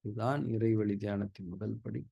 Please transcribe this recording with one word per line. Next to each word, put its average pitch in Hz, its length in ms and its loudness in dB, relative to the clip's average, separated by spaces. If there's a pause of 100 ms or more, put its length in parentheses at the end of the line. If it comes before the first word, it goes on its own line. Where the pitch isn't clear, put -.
இதுதான் 113 400 0
இறைவழி 110 520 2
தியானத்தின் 101 520 -2
முதல் 107 340 -4
படி. 110 300 -6